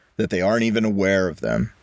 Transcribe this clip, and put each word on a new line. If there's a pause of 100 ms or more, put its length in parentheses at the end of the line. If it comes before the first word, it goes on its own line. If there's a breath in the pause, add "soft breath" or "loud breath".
(180 soft breath)
that
they
aren't
even
aware
of
them. (120)